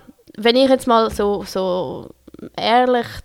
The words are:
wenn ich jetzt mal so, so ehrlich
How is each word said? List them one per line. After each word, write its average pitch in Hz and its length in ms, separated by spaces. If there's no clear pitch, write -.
wenn 233 180
ich 262 140
jetzt 262 180
mal 226 240
so, 202 320
so 185 640
ehrlich 240 500